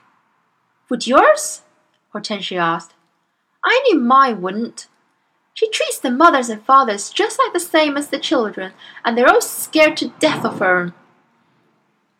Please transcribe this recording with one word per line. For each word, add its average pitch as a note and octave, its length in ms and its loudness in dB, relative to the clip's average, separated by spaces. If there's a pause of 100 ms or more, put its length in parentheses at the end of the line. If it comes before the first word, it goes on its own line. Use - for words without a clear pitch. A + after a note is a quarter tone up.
(880)
"Would A#3+ 180 -6
yours?" B4 560 2 (500)
Hortensia G3+ 460 -8
asked. E3+ 360 -4 (680)
"I A4+ 240 2
knew F4 100 4
mine A#3+ 440 4
wouldn't. G3+ 460 -8 (680)
She A4 140 -2
treats B4+ 300 -6
the C4 120 -4
mothers C4+ 380 2
and G#3+ 160 -10
fathers B3 460 2
just G#4+ 280 -4
like B4+ 140 0
the F4 80 -4
same D#4 360 0
as C#4+ 120 -6
the - 100 -6
children, G#3 540 -4 (320)
and A#3 120 -2
they're B3 120 4
all G#4+ 120 4
scared D#4 580 0
to A#3+ 100 -6 (100)
death D4+ 260 -2
of - 160 -6
her. F3+ 320 0 (1300)